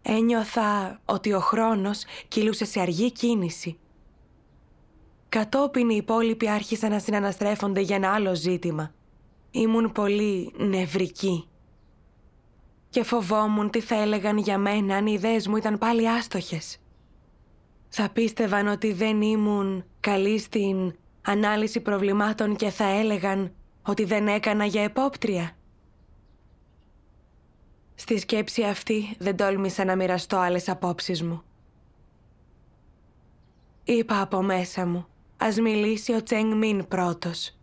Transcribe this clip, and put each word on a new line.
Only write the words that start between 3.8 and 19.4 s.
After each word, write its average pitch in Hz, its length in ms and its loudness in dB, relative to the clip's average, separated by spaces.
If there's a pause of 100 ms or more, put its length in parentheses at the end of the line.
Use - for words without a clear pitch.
Κατόπιν 247 600 2
οι 220 60 4
υπόλοιποι 226 540 0
άρχισαν 208 420 -2
να 208 80 0
συναναστρέφονται 202 840 0
για 196 140 0
ένα 190 180 2
άλλο 196 220 2
ζήτημα. 165 580 -2 (580)
Ήμουν 226 400 2
πολύ 208 680 0
νευρική. 185 920 -2 (1400)
Και 240 140 0
φοβόμουν 214 680 2
τι 226 100 0
θα 220 220 0
έλεγαν 208 360 0
για 202 200 0
μένα 202 380 2
αν 208 120 0
οι 214 80 2
ιδέες 214 320 0
μου 214 100 0
ήταν 214 200 0
πάλι 226 320 2
άστοχες. 196 680 -4 (1080)
Θα 208 220 -2
πίστευαν 214 580 0
ότι 208 260 0
δεν 214 280 0
ήμουν 208 640 0 (160)